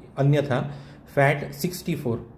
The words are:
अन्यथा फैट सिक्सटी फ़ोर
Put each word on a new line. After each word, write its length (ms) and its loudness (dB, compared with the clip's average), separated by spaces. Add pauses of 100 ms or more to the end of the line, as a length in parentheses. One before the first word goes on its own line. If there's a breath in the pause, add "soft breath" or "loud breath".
(180 loud breath)
अन्यथा 580 2 (400 loud breath)
फैट 380 2
सिक्सटी 420 -4
फ़ोर 420 -4